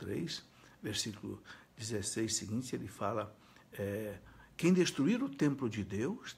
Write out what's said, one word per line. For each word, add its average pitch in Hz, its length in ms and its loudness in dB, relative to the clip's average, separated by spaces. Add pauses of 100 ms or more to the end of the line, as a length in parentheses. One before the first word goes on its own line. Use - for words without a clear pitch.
três, 143 440 -4 (380)
versículo 101 580 -4 (360)
dezesseis 110 580 -2
seguinte, 113 400 -2
ele 113 140 -4
fala, 107 440 -2 (400)
é, 101 460 -4 (380)
"Quem 175 160 6
destruir 180 500 6
o 277 60 0
templo 135 420 2
de 104 140 -2
Deus, 110 540 -2